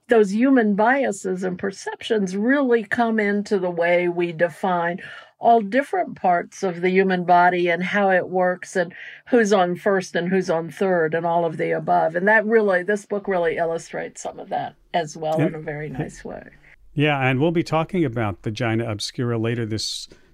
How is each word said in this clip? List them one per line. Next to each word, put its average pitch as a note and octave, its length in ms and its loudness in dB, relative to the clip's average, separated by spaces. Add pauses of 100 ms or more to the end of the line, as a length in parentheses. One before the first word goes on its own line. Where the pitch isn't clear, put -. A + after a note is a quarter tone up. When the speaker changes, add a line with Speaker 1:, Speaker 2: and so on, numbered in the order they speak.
Speaker 1:
those G#3+ 260 4
human A#3 400 4
biases G#3 720 0
and F3+ 120 -4
perceptions G3+ 800 -4
really A#3+ 480 2
come A3+ 380 0
into G3+ 400 0
the F3+ 100 -2
way F3 380 2
we F3 240 -2
define E3+ 680 -2 (380)
all A#3 220 6
different C4+ 560 -2
parts F3+ 480 -2
of F3 160 -4
the F#3 100 0
human F#3 340 2
body F3 440 4
and E3+ 160 0
how G3 260 0
it F3+ 180 2
works F3+ 460 -2
and F3 180 -2 (360)
who's A3+ 240 4
on F3+ 240 2
first F#3+ 400 -2
and E3+ 120 -2
who's F#3 220 0
on E3 200 -2
third E3+ 440 0
and E3+ 100 -2
all E3+ 200 0
of D#3+ 120 -4
the E3 140 -2
above. E3 460 0
And F3+ 100 -2
that G#3+ 200 6
really, G#3 360 2
this G3+ 240 -2
book G3+ 220 -6
really E3+ 280 0
illustrates E3 640 -6
some D#3+ 180 -12
of E3+ 80 -16
that D3+ 260 -6 (180)
as D#3+ 240 -4
well D#3 220 -4
Speaker 2:
Yeah. D3+ 80 2
Speaker 1:
in D#3+ 80 -6
a D#3 60 -12
very D3+ 280 -10
nice D3+ 360 -10
way. - 240 -14 (460)
Speaker 2:
Yeah, D3 260 2
and C3 200 2
we'll E3+ 120 2
be E3 100 0
talking D#3+ 420 -2
about A2+ 380 -4
Vagina A2+ 480 -2
Obscura A#2 480 -4
later A#2 260 -2
this - 440 -8 (260)